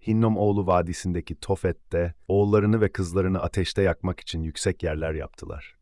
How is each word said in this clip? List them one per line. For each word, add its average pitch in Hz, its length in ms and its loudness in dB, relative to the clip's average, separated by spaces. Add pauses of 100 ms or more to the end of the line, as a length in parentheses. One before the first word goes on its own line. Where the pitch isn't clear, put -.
Hinnom 110 300 4
oğlu 101 300 2
vadisindeki 87 680 0
Tofet'te 87 760 -2 (140)
oğullarını 104 540 4
ve 101 100 2
kızlarını 92 500 0
ateşte 90 400 -2
yakmak 90 380 0
için - 220 -8
yüksek - 420 -4
yerler 80 300 -4
yaptılar. - 680 -12